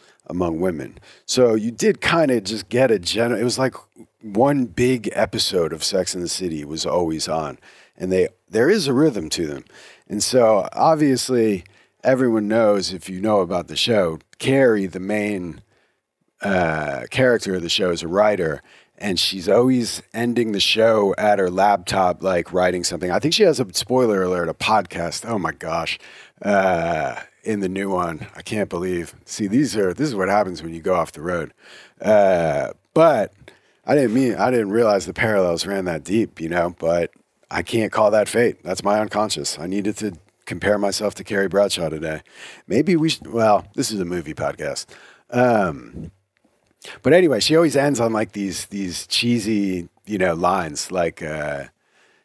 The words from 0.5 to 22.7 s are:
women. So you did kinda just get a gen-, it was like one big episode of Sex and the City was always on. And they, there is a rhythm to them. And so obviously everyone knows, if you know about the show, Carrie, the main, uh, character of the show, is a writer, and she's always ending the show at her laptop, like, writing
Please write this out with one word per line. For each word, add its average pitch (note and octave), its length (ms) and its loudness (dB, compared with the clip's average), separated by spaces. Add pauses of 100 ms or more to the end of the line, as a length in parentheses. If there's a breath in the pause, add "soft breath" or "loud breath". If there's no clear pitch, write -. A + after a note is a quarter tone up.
women. D2+ 360 -4 (280 soft breath)
So B2 280 4
you G#2+ 180 0
did F3+ 280 0
kinda D3+ 400 2
just G2+ 300 -8
get A#2+ 220 2
a G#2+ 60 2
gen-, A2+ 360 -2
it G#2+ 100 -2
was A#2+ 160 -2
like C3 160 -2 (460)
one B2 440 0
big A#2+ 480 0
episode F#2+ 600 0
of D#2+ 100 -8
Sex F#2 300 -2
and F2+ 100 -6
the E2 60 -4
City E2 340 -6
was D#2 220 -8
always D#2+ 420 -2
on. D#2 300 -4 (400 soft breath)
And F#2 140 -4
they, F#2 180 2 (180)
there A2+ 220 2
is G3 180 2
a C3+ 60 2
rhythm A#2 360 2
to E2 180 -4
them. C#2+ 180 -10 (420 loud breath)
And G#2 140 -4
so A2 520 4
obviously B2+ 920 2 (400 soft breath)
everyone A#2+ 440 2
knows, G#2 460 2
if F2+ 160 -12
you F#2 100 -10
know G#2 220 2
about F2 260 -2
the D2+ 80 -12
show, F2+ 440 0 (180)
Carrie, B2 480 4
the F2+ 140 -8
main, G2 640 -4 (800)
uh, D#2 680 -2
character A#2+ 460 0
of E2+ 80 -4
the F2 60 -4
show, F#2+ 200 0
is E2+ 140 -4
a E2 40 -6
writer, F2+ 540 0 (360 soft breath)
and F#2+ 220 -4
she's F#2+ 300 -4
always A#2+ 540 2 (100)
ending A#2 380 -2
the G2+ 80 -2
show A2 580 2
at G#2 220 2
her F#2 100 2
laptop, F#2+ 720 2
like, F2+ 300 0
writing F2+ 300 0